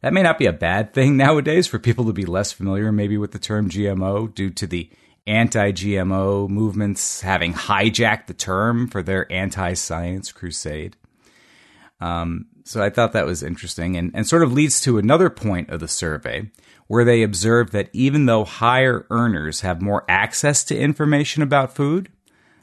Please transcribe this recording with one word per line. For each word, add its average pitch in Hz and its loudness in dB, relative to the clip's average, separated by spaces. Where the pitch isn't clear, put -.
that 135 0
may 190 4
not 165 4
be 127 2
a 90 4
bad 95 0
thing 135 4
<laughs> - -
nowadays 151 4
for 113 -4
people 120 0
to 110 0
be 95 -2
less 90 -2
familiar 98 -2
maybe 104 0
with 104 -4
the 101 -12
term 107 -2
G 101 -2
M 95 0
O 101 -2
due 98 -4
to 90 -6
the 85 -6
anti-G 104 0
M 95 0
O 98 0
movements 101 -2
having 87 -2
hijacked 107 0
the 90 -14
term 117 -2
for 98 -6
their 95 -4
anti-science 90 -4
crusade. 78 -10
Um, 85 -6
so - -6
I 101 2
thought 113 0
that 90 0
was 80 -4
interesting 85 -6
and, 85 -4
and 107 -2
sort 170 4
of 131 2
leads 143 2
to 123 2
another 151 4
point 90 -4
of 80 -8
the 80 -10
survey, 78 -6
where 117 4
they 117 6
observed 107 2
that 101 -2
even 139 2
though 113 4
higher 123 0
earners 98 0
have 90 -4
more 101 -2
access 113 0
to - -4
information 147 0
about 135 2
food, 160 -2